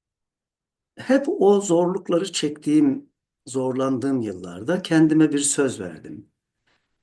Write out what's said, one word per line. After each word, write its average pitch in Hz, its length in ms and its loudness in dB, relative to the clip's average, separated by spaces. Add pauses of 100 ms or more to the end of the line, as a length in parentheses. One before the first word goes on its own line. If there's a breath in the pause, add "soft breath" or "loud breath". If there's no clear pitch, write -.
(960)
hep 269 320 0
o 202 320 4
zorlukları 175 720 0
çektiğim, 147 800 0 (360)
zorlandığım 131 760 -2
yıllarda 101 600 -6
kendime 156 500 4
bir 143 60 0
söz 135 420 0
verdim. 80 480 -14 (760)